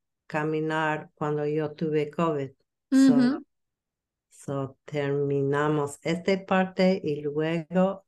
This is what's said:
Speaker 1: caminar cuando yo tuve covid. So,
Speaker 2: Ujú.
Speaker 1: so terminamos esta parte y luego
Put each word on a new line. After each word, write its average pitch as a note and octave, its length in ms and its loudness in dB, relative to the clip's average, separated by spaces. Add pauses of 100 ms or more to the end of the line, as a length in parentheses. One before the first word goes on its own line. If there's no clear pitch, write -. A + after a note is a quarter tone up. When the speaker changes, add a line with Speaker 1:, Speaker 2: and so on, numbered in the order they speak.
(280)
Speaker 1:
caminar D#3 880 -2
cuando D3+ 300 -2
yo D3+ 280 -2
tuve D3+ 380 -2
covid. D3+ 400 -2 (400)
So, C4+ 220 6
Speaker 2:
Ujú. C4 320 2 (840)
Speaker 1:
so C#3 560 -8
terminamos C#3+ 1160 0
esta F3+ 420 -2
parte F#3 580 2
y D3 180 -4
luego E3 880 -2